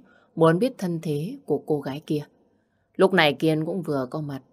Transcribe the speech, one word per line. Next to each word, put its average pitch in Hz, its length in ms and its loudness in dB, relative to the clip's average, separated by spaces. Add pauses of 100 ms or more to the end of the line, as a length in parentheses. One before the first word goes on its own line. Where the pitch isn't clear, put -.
(340)
muốn 165 240 4
biết 254 200 0
thân 175 240 -4
thế 165 440 -6
của 143 200 -2
cô 147 140 -2
gái 143 260 -10
kia. 147 200 -4 (720)
Lúc 185 160 4
này 156 220 4
Kiên 156 300 0
cũng 175 180 -6
vừa 139 280 -4
có 160 100 -6
mặt, 143 200 -8 (120)